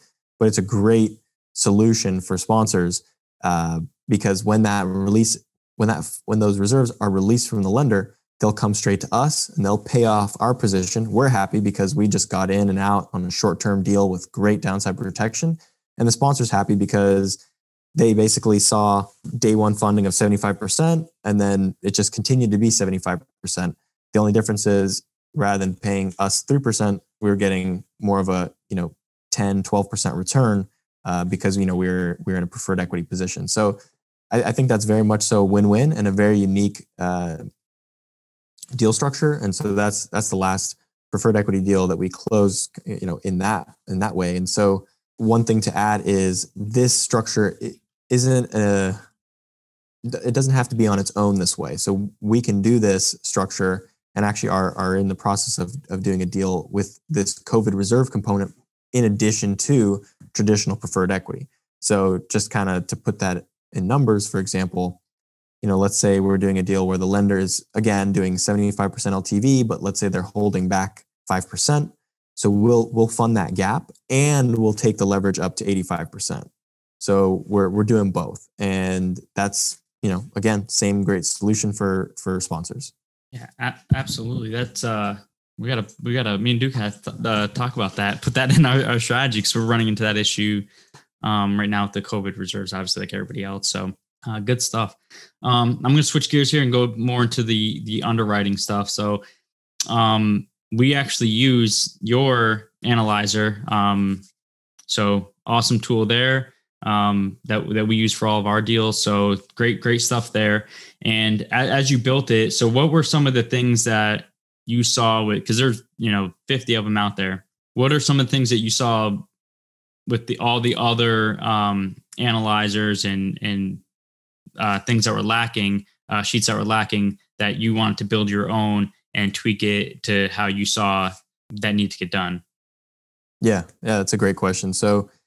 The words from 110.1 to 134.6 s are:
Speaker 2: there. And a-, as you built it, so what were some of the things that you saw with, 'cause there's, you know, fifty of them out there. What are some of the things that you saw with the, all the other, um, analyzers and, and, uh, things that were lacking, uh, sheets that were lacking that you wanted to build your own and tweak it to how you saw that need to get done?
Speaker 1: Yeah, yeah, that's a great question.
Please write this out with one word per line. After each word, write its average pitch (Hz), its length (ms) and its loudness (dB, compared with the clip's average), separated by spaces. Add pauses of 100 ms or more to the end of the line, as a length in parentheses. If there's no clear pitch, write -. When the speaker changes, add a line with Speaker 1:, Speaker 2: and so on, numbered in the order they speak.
Speaker 2:
there. 107 340 0 (360)
And 110 380 0
a-, - 120 -6
as 131 380 0
you 135 80 4
built 127 320 0
it, 110 220 4
so - 140 2
what 135 240 4
were 160 120 4
some 147 240 0
of 131 60 0
the 120 100 2
things 123 400 0
that 107 420 0 (400)
you 120 180 0
saw 113 400 2
with, 104 220 -2
'cause 113 120 0
there's, 123 260 0 (140)
you 113 140 -2
know, 98 220 -2 (140)
fifty 120 280 -2
of 107 100 -2
them 107 120 0
out 104 200 0
there. 95 280 -6 (280)
What 131 180 2
are 147 80 2
some 139 200 2
of 131 80 2
the - 40 -6
things 131 200 0
that 117 80 2
you 113 100 -2
saw 110 480 0 (920)
with 117 200 -2
the, 120 100 -4
all 120 240 0
the 120 140 0
other, 113 680 0
um, 101 540 0 (200)
analyzers 107 880 0
and, 98 360 -4
and, 98 380 -4 (800)
uh, 101 220 -2
things 113 260 0
that 110 80 0
were 104 100 -2
lacking, 107 640 -2 (240)
uh, 104 120 -2
sheets 107 260 -2
that 110 80 0
were 107 100 -2
lacking 104 520 0 (220)
that 104 180 -2
you 110 160 0
wanted 107 260 0
to 104 60 -4
build 104 240 0
your 101 200 -2
own 104 420 0 (220)
and 101 200 -2
tweak 107 280 -2
it 101 420 -2
to 98 260 0
how 104 180 -4
you 98 180 -2
saw 95 460 0 (500)
that 104 140 -2
need 101 160 0
to - 60 -14
get 90 140 -8
done? 90 320 -4 (960)
Speaker 1:
Yeah, 101 220 2 (180)
yeah, 113 160 -2
that's 98 160 -2
a 110 40 0
great 98 180 2
question. 95 380 -2